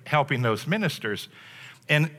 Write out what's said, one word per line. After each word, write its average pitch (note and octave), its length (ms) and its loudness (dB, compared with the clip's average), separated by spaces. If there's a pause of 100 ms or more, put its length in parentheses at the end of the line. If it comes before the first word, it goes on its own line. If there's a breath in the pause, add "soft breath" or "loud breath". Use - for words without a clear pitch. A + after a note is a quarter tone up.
helping C#3 360 0
those A2+ 260 0
ministers. D3+ 600 -4 (600 loud breath)
And D3+ 200 4 (100)